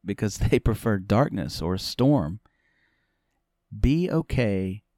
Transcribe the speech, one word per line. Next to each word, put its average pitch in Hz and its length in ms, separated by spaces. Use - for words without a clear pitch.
because 101 320
<laughs> - 120
they 131 100
prefer 110 380
darkness 101 640
or 85 120
a 95 60
storm. 113 600
Be 147 320
okay 104 760